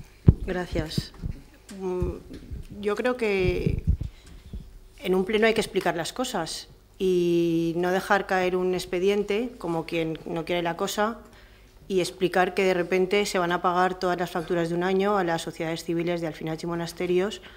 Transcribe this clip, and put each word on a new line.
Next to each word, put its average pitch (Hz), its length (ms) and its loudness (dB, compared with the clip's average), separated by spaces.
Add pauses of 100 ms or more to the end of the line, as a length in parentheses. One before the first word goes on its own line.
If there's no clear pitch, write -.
(480)
Gracias. 170 680 -4 (680)
Mm, 180 300 -2 (720)
yo 208 140 0
creo 247 220 0
que 196 680 2 (1200)
en 185 100 2
un 190 120 2
pleno 214 200 2
hay 220 80 6
que 220 80 0
explicar 180 340 0
las 165 160 -4
cosas 202 580 -4 (280)
y 170 800 2
no 180 140 2
dejar 196 340 2
caer 185 300 2
un 185 180 2
expediente 202 840 0
como 165 260 -2
quien 160 400 -2
no 170 180 -4
quiere 175 200 0
la 170 120 0
cosa 208 440 0 (680)
y 190 120 2
explicar 180 560 2
que 196 80 2
de 185 100 4
repente 185 540 2
se 202 100 0
van 175 140 2
a 175 100 0
pagar 185 380 2
todas 180 180 2
las 180 140 -2
facturas 170 380 0
de 170 60 -2
un 175 80 0
año 196 360 2
a 185 40 2
las 165 200 0
sociedades 165 400 -4
civiles 170 360 0
de 165 80 -2
Alfinach 160 360 -6
y - 20 -4
Monasterios 175 760 0 (140)